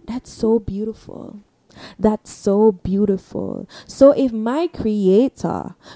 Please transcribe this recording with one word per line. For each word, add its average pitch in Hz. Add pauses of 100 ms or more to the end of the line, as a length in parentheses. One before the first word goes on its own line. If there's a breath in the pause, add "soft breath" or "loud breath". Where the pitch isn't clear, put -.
That's 240
so 226
beautiful. 208 (580 loud breath)
That's 214
so 208
beautiful. 190 (180 loud breath)
So 269
if 262
my 233
Creator 208 (200 loud breath)